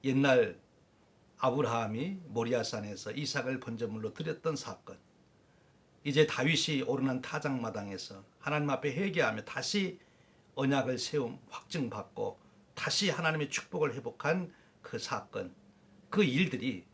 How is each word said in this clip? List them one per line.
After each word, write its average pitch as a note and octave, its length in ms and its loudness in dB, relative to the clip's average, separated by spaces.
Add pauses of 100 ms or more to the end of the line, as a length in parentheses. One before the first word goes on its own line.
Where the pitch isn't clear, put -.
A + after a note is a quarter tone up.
옛날 C3 540 6 (800)
아브라함이 A#2 880 0
모리아산에서 A2+ 840 -2
이삭을 C3 480 -4
번제물로 A2 540 -6
드렸던 D#3 420 -4
사건, - 420 -10 (1040)
이제 D3 240 6
다윗이 C#3+ 600 2
오르난 C3 340 2
타작마당에서 G#2+ 1040 -4 (140)
하나님 D3 320 0
앞에 C3+ 240 0
회개하며 D#3 500 0
다시 F#3 560 -2 (540)
언약을 C3 440 2
세움 B2 400 -2 (120)
확증받고 - 880 -6 (340)
다시 F3+ 360 0
하나님의 D#3 400 0
축복을 D3 440 -2
회복한 D#3+ 580 -2 (300)
그 - 160 -8
사건, G2 560 -6 (560)
그 G3 140 6
일들이 B2+ 680 0